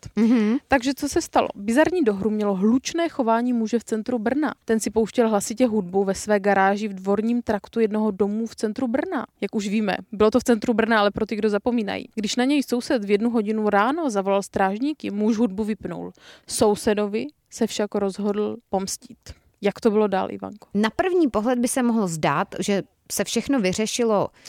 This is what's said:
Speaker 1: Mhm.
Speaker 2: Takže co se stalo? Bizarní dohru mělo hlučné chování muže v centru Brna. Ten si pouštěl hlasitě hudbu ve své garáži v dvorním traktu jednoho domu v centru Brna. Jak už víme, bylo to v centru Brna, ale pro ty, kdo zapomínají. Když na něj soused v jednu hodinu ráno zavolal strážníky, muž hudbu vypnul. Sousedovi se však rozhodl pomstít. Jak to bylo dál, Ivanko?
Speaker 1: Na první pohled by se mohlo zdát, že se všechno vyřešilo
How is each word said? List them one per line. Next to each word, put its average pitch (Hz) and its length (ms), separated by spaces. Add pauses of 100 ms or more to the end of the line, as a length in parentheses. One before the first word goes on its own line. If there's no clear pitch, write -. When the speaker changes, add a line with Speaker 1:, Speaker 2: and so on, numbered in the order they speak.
(160)
Speaker 1:
Mhm. 220 400 (120)
Speaker 2:
Takže 277 260
co 285 140
se 330 140
stalo? - 320
Bizarní 302 500
dohru 208 260
mělo 208 240
hlučné 247 540
chování 233 440
muže 226 260
v 214 60
centru 233 340
Brna. 254 360 (100)
Ten 226 160
si 214 100
pouštěl 226 380
hlasitě 220 380
hudbu 196 380
ve 190 100
své 208 260
garáži 202 480
v 196 60
dvorním 214 480
traktu - 380
jednoho 214 300
domu 208 360
v - 80
centru 226 340
Brna. 294 380 (140)
Jak 202 140
už 208 140
víme, 208 280 (160)
bylo 214 180
to 240 100
v - 40
centru 233 300
Brna, 220 260
ale 202 100
pro 214 160
ty, 226 100
kdo 208 140
zapomínají. 202 640
Když 208 220
na 247 80
něj 277 180
soused 240 420
v 196 60
jednu 208 200
hodinu 220 400
ráno 254 400
zavolal 196 320
strážníky, 208 680
muž 208 280
hudbu 214 260
vypnul. 175 480 (340)
Sousedovi 208 800 (240)
se - 160
však - 280
rozhodl 208 600 (140)
pomstít. - 480 (440)
Jak 196 180
to 233 100
bylo 214 160
dál, 190 240
Ivanko? 196 440
Speaker 1:
Na 214 160
první 349 380
pohled 233 300
by 240 100
se 262 140
mohlo 226 260
zdát, 160 400 (100)
že 196 240 (300)
se 202 120
všechno 254 360
vyřešilo 208 680 (200)